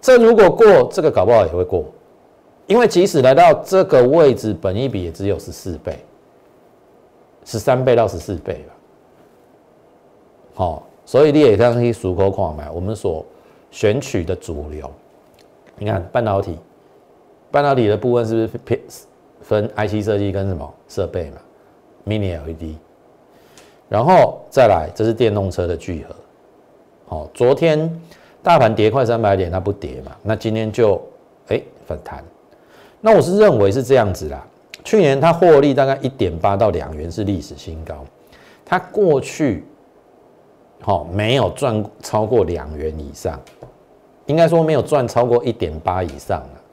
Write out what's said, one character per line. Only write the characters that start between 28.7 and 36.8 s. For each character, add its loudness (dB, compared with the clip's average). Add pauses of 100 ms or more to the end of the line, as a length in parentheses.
跌 0
快 0
三 -2
百 2
点， -4
它 -4
不 -4
跌 -12
嘛， -18 (100)
那 -4
今 -6
天 -4
就， 2 (480)
哎， -2 (260)
反 -12
弹。 -18 (800)
那 4
我 6
是 0
认 4
为 2
是 -2
这 2
样 2
子 -10
啦， -16 (380)
去 0
年 2
它 4
获 6
利 2
大 2
概 -2
一 -4
点 -4
八 -2
到 2
两 -6